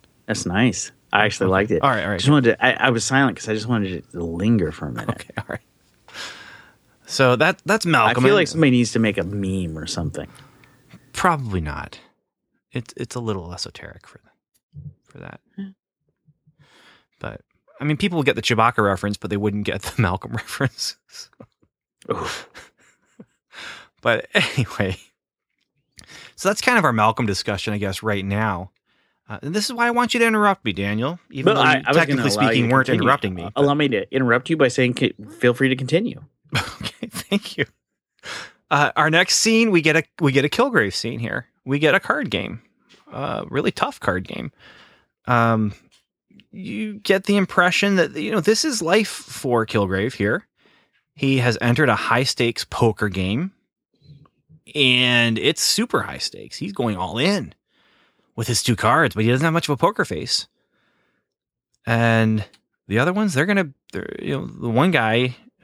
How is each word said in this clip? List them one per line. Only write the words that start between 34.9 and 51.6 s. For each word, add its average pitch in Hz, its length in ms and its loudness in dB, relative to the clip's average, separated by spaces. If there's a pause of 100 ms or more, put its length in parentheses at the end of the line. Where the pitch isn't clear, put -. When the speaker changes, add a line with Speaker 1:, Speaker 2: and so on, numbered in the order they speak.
Speaker 1:
c-, - 160 0 (260)
feel 123 140 4
free 131 160 2
to 131 60 0
continue. 156 480 -2 (300)
Speaker 2:
<laughs> 120 80 -2 (200)
Okay, - 260 -10
thank - 500 -6
you. - 80 0 (1080)
Uh, 147 240 4
our 156 140 2
next 175 300 2
scene, 226 320 4
we 170 100 4
get 156 160 4
a, 165 60 2 (180)
we 139 100 4
get 135 140 4
a 143 40 -2
Kilgrave 190 440 2
scene 120 260 -6
here. - 280 -8 (180)
We 135 140 0
get 151 160 4
a - 40 2
card - 300 -2
game, 104 320 -6 (500)
a - 380 -6
really - 220 -2
tough - 280 -4
card 92 280 -2
game. - 240 -10 (760)
Um, 113 480 2 (760)
you 214 480 -10
get 190 260 0
the 202 100 2
impression 190 600 2
that, 160 180 0
you 156 160 -4
know, 214 80 0
this 208 240 2
is 254 180 -4
life 196 280 2
for - 560 -2
Kilgrave 98 480 0
here. 110 340 -2 (680)
He 135 240 2
has 120 200 2
entered 120 300 4